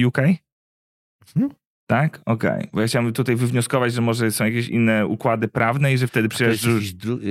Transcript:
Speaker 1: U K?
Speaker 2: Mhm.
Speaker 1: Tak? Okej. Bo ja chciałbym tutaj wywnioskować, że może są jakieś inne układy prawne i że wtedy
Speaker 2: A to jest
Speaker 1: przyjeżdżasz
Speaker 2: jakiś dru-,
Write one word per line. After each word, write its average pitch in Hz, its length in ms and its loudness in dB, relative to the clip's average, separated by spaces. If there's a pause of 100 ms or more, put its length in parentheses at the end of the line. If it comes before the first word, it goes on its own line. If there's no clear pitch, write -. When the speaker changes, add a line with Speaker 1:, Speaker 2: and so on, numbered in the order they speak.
Speaker 1:
U 123 60 2
K? 135 100 0 (1120)
Speaker 2:
Mhm. 269 180 0 (360)
Speaker 1:
Tak? 143 360 0
Okej. 104 460 -2
Bo 95 80 -2
ja 113 60 0
chciałbym 117 260 0
tutaj 120 240 0
wywnioskować, 123 560 0
że 120 80 -2
może 117 300 2
są 107 140 -2
jakieś 117 240 -2
inne 113 380 2
układy 113 420 -2
prawne 131 460 0
i 127 40 2
że 123 80 0
wtedy 110 280 0
Speaker 2:
A - 40 -6
to 123 60 2
jest 113 180 2
Speaker 1:
przyjeżdżasz 117 120 2
Speaker 2:
jakiś 104 200 -2
dru-, 107 240 -6 (120)